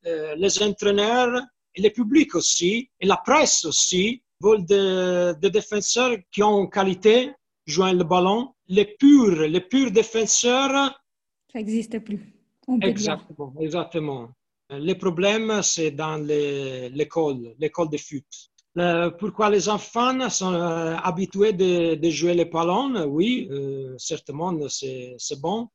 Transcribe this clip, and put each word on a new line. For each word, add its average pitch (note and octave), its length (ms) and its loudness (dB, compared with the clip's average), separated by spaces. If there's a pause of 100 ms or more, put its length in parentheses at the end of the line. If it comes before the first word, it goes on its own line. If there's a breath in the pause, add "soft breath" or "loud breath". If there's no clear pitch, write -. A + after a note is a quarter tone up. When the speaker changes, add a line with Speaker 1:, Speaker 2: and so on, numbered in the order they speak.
Speaker 1:
euh, D#3 280 -6
les F#3+ 280 0
entraîneurs G#3+ 760 0 (360)
et F#3 80 -4
le G#3 80 6
public B3 420 2
aussi, F#3+ 560 0 (100)
et F#3 60 -4
la F#3 120 4
presse - 460 2
aussi, F#3 600 0 (180)
veulent G3+ 240 4
des, F#3 760 2
des F#3 120 2
défenseurs G#3+ 680 -2 (140)
qui G3 100 -2
ont G#3 240 4
qualité, G#3+ 680 2 (360)
jouent F#3 260 2
le F3+ 100 2
ballon. F#3 500 2 (140)
Les G3+ 180 2
purs, A3 600 6
les F3 140 0
purs B3+ 300 0
défenseurs. B3 1080 2 (540)
Speaker 2:
Ça A#3+ 60 -8
n'existe A3 400 -4
plus, - 340 -12 (340)
on B3+ 120 0
peut - 80 0
dire. - 20 4
Speaker 1:
Exactement, D3+ 720 -6
exactement. D3+ 680 -6 (440)
Le D#3 200 -4
problème, G3 680 0
c'est D#3 280 -2
dans D#3 240 -6
les, C#3+ 760 -4
l'école, C#3 680 -4
l'école D#3 300 -4
de D3 80 -6
foot. C#3+ 260 -10 (500)
Le, F3 360 0
pourquoi G#3+ 400 -2
les G3+ 180 2
enfants A#3+ 640 -2
sont, F#3 240 -4
euh, E3 420 -2
habitués F#3+ 560 0
de, F3 440 2
de D#3+ 140 0
jouer D#3+ 240 0
le E3+ 120 2
ballon ? F3+ 600 -2
Oui, F#3+ 460 -2
euh, C3+ 460 -8
certainement, D#3 600 -8 (120)
c'est, B2+ 480 -10
c'est C#3 240 -10
bon. G#3+ 340 -6